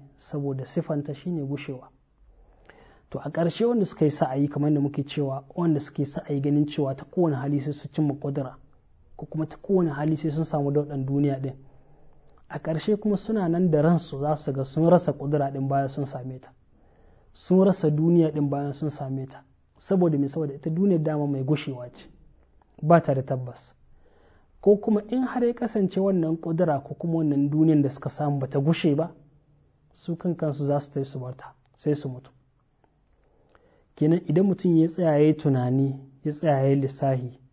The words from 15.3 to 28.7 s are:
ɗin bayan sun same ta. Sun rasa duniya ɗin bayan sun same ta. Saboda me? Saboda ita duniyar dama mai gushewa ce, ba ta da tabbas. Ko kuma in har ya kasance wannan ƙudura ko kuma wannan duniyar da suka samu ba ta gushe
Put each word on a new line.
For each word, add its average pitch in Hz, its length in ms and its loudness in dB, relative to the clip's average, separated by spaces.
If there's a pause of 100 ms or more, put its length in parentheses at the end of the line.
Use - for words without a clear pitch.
ɗin 135 160 -4
bayan 139 220 0
sun 143 160 -6
same 127 340 -12
ta. - 120 -20 (800)
Sun 185 320 4
rasa 185 240 2
duniya 160 420 4
ɗin 147 180 0
bayan 143 240 -4
sun 151 160 -4
same 135 380 -8
ta. - 160 -20 (340)
Saboda 175 420 2
me? 139 80 0
Saboda 143 260 -6
ita 151 160 -8
duniyar 175 340 2
dama 151 240 -2
mai 139 160 -2
gushewa 131 480 -4
ce, - 140 -20 (760)
ba 160 200 6
ta 151 120 0
da 135 100 0
tabbas. 127 500 -8 (880)
Ko 202 160 6
kuma 208 320 0
in 254 140 0
har 247 200 -2
ya 240 100 2
kasance 214 460 -2
wannan 175 380 2
ƙudura 160 460 0
ko - 100 -12
kuma 165 200 -4 (100)
wannan 143 260 2
duniyar 156 320 6
da 135 80 2
suka - 200 -8
samu 143 300 -2
ba 135 80 -4
ta 143 120 -2
gushe 156 360 2